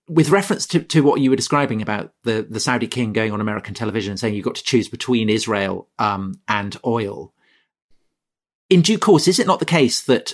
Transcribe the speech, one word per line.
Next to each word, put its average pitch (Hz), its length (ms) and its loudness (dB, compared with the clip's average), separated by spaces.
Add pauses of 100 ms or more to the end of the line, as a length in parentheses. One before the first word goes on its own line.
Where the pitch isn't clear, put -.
with 160 200 4
reference 196 380 0
to, 165 160 0
to 160 180 2
what 143 200 4
you 131 80 4
were 131 80 2
describing 127 440 -2
about 107 300 -6 (120)
the, 110 260 -2
the 110 100 -8
Saudi 120 280 -2
king 117 260 -4
going 110 180 -2
on 104 100 -6
American 104 320 -6
television 104 380 -4
and 98 80 -8
saying 107 160 -2
you've 101 100 -6
got - 100 -6
to - 80 -12
choose 113 260 0
between 117 400 0
Israel, 101 580 -2 (100)
um, 98 500 -4
and 101 280 -4 (100)
oil, 110 480 -4 (1400)
in 180 120 6
due 208 160 4
course, 175 300 4
is 180 120 4
it - 80 0
not 190 120 2
the 165 60 -2
case 151 380 2
that, - 300 0